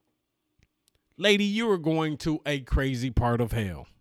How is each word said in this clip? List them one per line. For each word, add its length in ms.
Lady, 280
you 260
are 60
going 400
to 280
a 160
crazy 480
part 320
of 120
hell. 340